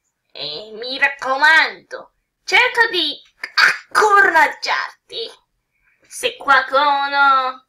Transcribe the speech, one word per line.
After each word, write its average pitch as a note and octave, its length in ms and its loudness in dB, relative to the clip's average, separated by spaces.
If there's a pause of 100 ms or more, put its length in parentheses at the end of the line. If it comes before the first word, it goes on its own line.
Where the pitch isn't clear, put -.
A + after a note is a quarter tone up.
(300)
E - 440 -14
mi C4 220 -12
raccomando, C#4 1160 -2 (320)
cerca A#4 420 0
di D#4+ 340 -4 (360)
accoraggiarti! - 1700 0 (760)
Se - 300 -8
qualcuno, C#4 1300 0